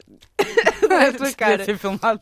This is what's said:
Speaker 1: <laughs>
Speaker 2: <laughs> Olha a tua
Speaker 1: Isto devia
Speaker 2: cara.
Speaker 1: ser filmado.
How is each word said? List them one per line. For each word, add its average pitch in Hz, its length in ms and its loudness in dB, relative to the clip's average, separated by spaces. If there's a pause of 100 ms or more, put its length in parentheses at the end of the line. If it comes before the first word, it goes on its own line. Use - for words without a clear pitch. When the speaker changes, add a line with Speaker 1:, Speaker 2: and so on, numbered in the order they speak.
Speaker 1:
<laughs> 101 100 -20 (220)
Speaker 2:
<laughs> - 500 0
Olha 285 200 4
a 262 40 -2
tua 262 140 -6
Speaker 1:
Isto 262 100 -8
devia 214 200 0
Speaker 2:
cara. 196 80 -8
Speaker 1:
ser 202 120 -4
filmado. 202 440 -4